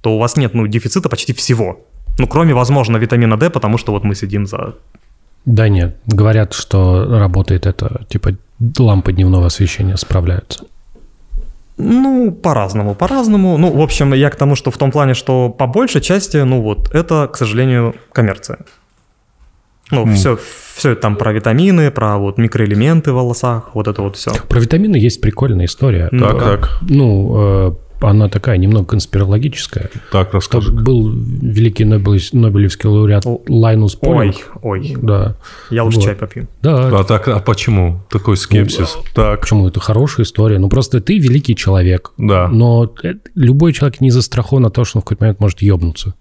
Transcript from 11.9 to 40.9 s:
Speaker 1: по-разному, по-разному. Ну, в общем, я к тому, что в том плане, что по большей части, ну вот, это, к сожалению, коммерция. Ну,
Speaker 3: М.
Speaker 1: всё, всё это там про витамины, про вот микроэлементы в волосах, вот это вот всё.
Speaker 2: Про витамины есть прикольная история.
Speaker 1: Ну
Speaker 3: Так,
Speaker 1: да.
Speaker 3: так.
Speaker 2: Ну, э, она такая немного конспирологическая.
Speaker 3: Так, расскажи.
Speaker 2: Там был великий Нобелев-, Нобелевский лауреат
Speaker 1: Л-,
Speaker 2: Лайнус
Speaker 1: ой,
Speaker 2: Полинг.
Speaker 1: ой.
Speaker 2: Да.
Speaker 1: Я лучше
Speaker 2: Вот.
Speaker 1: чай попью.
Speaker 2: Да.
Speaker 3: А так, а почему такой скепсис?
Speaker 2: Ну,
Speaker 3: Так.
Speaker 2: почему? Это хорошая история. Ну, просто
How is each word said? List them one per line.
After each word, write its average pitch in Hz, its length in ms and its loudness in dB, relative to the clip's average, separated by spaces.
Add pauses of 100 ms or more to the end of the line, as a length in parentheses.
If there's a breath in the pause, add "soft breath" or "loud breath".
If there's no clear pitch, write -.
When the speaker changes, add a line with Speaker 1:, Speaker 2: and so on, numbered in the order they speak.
Speaker 1:
по-разному, 104 640 -2
по-разному. 202 600 0
Ну, 170 160 4
в 143 80 2
общем, 143 340 0
я 139 160 2
к - 60 -12
тому, 139 200 2
что - 140 -4
в - 60 -10
том 139 140 0
плане, 135 240 0
что 127 340 0
по 127 200 -4
большей 196 320 0
части, 185 380 -2
ну 127 220 2
вот, 107 320 -2
это, 156 400 0
к - 40 -14
сожалению, 117 580 0 (180)
коммерция. 104 460 -4 (1300)
Ну, 127 100 0
Speaker 3:
М. 110 120 2
Speaker 1:
всё, 107 220 2 (400)
всё 139 140 0
это 117 120 -2
там 104 140 0
про 107 160 -2
витамины, 147 580 2
про 107 280 -2
вот 101 200 -4
микроэлементы 117 720 0
в - 20 0
волосах, 120 600 -2
вот 107 140 -4
это 104 140 -4
вот 98 140 -6
всё. - 160 -8 (160)
Speaker 2:
Про 117 120 2
витамины 170 360 2
есть - 240 2
прикольная 104 460 0
история. 90 460 0
Speaker 1:
Ну 123 140 2
Speaker 3:
Так, 110 120 2
Speaker 1:
да. - 60 0 (120)
Speaker 3:
так. - 220 -2 (120)
Speaker 2:
Ну, 120 460 2
э, 98 360 2 (280)
она 104 280 4
такая 101 300 0
немного 98 260 2
конспирологическая. 101 1040 -2 (240)
Speaker 3:
Так, 95 220 0
расскажи. 101 380 0
Speaker 2:
Там 113 120 0
был 117 260 2 (320)
великий 110 420 0
Нобелев-, 101 480 2
Нобелевский 104 560 2
лауреат 104 380 2
Speaker 1:
Л-, 120 220 -4
Speaker 2:
Лайнус 113 540 2
Speaker 1:
ой, 135 60 0
Speaker 2:
Полинг. 110 280 2 (260)
Speaker 1:
ой. 123 400 -6
Speaker 2:
Да. 107 320 0 (360 loud breath)
Speaker 1:
Я 113 140 0
лучше 113 160 2
Speaker 2:
Вот. 101 40 2
Speaker 1:
чай 101 100 0
попью. 113 320 -10 (160)
Speaker 2:
Да. 131 260 2 (120)
Speaker 3:
А - 40 2
так, 107 240 0
а 104 120 0
почему 92 680 0
такой 101 260 0
скепсис? 101 580 0
Speaker 2:
Ну, - 80 -8 (120)
Speaker 3:
Так. 104 260 2
Speaker 2:
почему? 101 280 2
Это - 120 -2
хорошая 117 460 0
история. 107 320 0
Ну, 95 100 2
просто 123 320 0